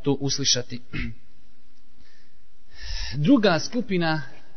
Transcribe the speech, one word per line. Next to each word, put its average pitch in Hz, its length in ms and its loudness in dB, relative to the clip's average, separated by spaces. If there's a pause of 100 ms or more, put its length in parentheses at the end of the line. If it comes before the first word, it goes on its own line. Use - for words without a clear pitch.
to 143 100 4
uslišati. 135 680 2 (120)
<clears throat> 117 360 -2 (1900)
Druga 185 440 6
skupina 170 640 0 (340)